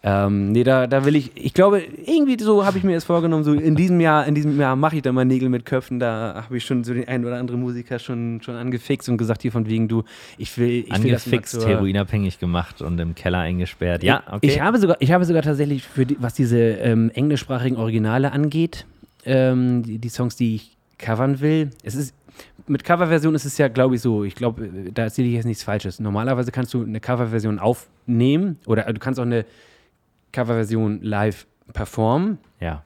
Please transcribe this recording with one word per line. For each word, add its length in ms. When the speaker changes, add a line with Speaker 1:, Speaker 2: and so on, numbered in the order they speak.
Speaker 1:
Ähm, 480
nee, 120
da, 240
da 180
will 100
ich, 200
ich 180
glaube, 260
irgendwie 640
so 220
habe 140
ich 40
mir 140
es 60
vorgenommen: 400
so 100
in 220
diesem 260
Jahr, 240
in 80
diesem 260
Jahr 160
mache 200
ich 80
da 80
mal 140
Nägel 240
mit 140
Köpfen, 360
da 460
habe 120
ich 80
schon 180
so 120
den 120
einen 160
oder 140
anderen 240
Musiker 380
schon, 420
schon 140
angefixt 540
und 80
gesagt: 260
Hier 80
von 160
wegen, 200
„Du, 160
ich 180
will, 120
ich 160
will 80
das 160
mal 80
Speaker 2:
Angefixt, 160
Speaker 1:
zur“ 80
Speaker 2:
heroinabhängig 680
gemacht 420
und 180
im 140
Keller 260
eingesperrt. 640
Ja, 220
Speaker 1:
Ich, 80
Speaker 2:
okay. 220
Speaker 1:
ich 60
habe 180
sogar, 220
ich 100
habe 120
sogar 200
tatsächlich 400
für 240
die, 120
was 140
diese, 260
ähm, 540
englischsprachigen 640
Originale 540
angeht, 560
ähm, 600
die, 160
die 100
Songs, 260
die 200
ich 220
covern 440
will, 280
es 100
ist, 220
mit 180
Coverversion 520
ist 100
es 140
ja, 80
glaub 260
ich, 80
so, 220
ich 100
glaub, 260
äh, 320
da 120
erzähle 240
ich 80
jetzt 100
nichts 160
Falsches. 380
Normalerweise 520
kannst 220
du 100
eine 160
Coverversion 600
aufnehmen 1040
oder, 220
äh, 60
du 60
kannst 200
auch 60
eine 200
Coverversion 680
live 440
performen, 640
Speaker 2:
Ja. 240